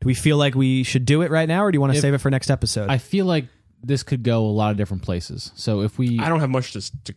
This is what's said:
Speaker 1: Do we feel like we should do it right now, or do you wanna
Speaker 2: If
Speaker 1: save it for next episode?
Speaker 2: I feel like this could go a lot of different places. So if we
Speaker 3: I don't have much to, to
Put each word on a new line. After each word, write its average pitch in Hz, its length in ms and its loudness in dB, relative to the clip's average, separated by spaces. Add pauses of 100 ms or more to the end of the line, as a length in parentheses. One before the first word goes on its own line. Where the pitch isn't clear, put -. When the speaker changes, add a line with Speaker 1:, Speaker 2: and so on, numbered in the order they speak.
Speaker 1:
Do 123 40 0
we 127 60 4
feel 151 240 2
like 143 180 2
we 131 280 2
should 127 240 0
do 151 160 4
it 165 80 0
right 160 180 0
now, 180 160 2
or 202 80 2
do 156 40 2
you 139 40 2
wanna 139 140 2
Speaker 2:
If 147 80 2
Speaker 1:
save 139 100 2
it 139 60 2
for 139 120 0
next 135 200 0
episode? 113 400 -2
Speaker 2:
I 135 80 2
feel 190 260 -2
like 156 220 0 (360)
this 127 200 0
could 127 200 -4
go 113 240 2
a 107 60 0
lot 107 200 2
of 104 40 -2
different 98 280 -4
places. - 500 -6
So 107 260 -2
if 104 180 -2
we 123 200 0
Speaker 3:
I 131 100 0
don't 165 120 2
have 135 100 0
much 131 220 -4
to, 104 80 -10 (240)
to - 120 -14